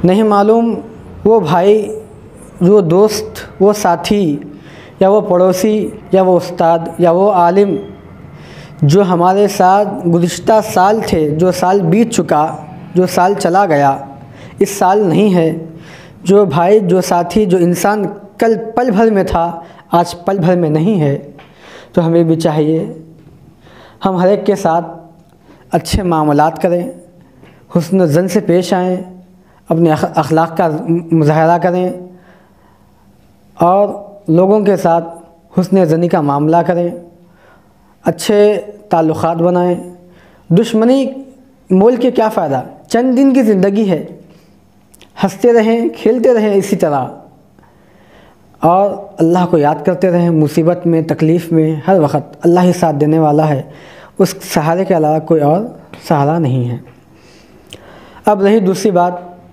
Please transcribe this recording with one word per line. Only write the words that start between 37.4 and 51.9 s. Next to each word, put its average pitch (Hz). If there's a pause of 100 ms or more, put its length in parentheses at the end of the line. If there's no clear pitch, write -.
अच्छे 208 (340)
ताल्लुक़ात 165
बनाएं। 175 (540)
दुश्मनी 233 (440)
मोल 214
के 247
क्या 220
फ़ायदा, 143 (240)
चंद 247
दिन 269
की 262
ज़िंदगी 202
है, 165 (960)
हंसते 196
रहें, 233
खेलते 240
रहें 214
इसी 196
तरह 143 (1400)
और 190
अल्लाह 170
को 170
याद 151
करते 185
रहें। 175
मुसीबत 160
में, 165
तकलीफ़ 165
में 156
हर 190